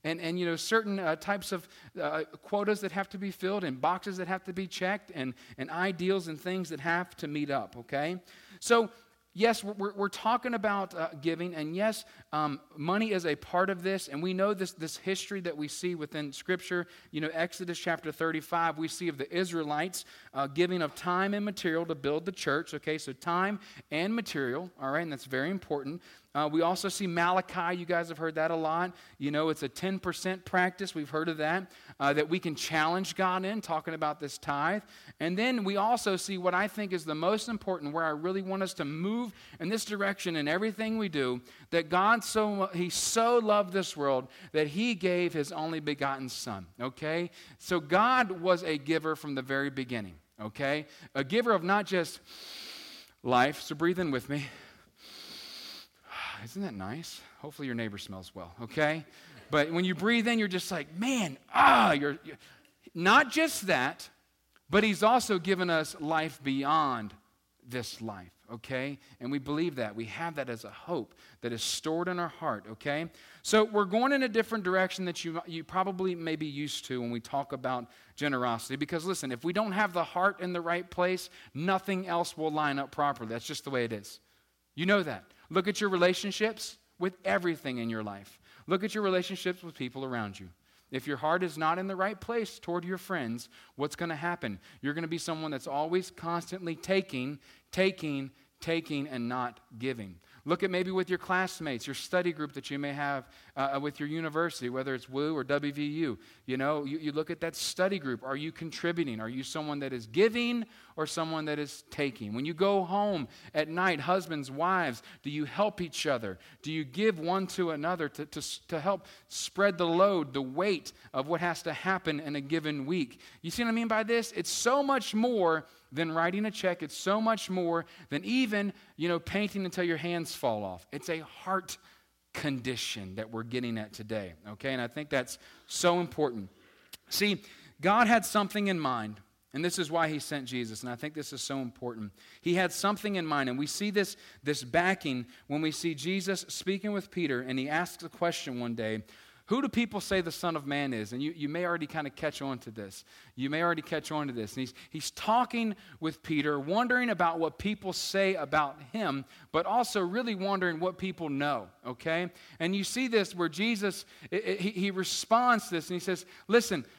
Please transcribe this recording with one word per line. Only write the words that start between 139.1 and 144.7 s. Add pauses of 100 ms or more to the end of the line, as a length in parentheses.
and
this
is
why
he
sent
Jesus,
and
I
think
this
is
so
important. (300)
He
had
something
in
mind,
and
we
see
this, (240)
this
backing (180)